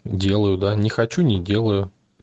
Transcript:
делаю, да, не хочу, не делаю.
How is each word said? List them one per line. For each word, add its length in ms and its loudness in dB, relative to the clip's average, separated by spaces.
делаю, 560 0
да, 160 0
не 140 0
хочу, 340 -2
не 160 2
делаю. 520 0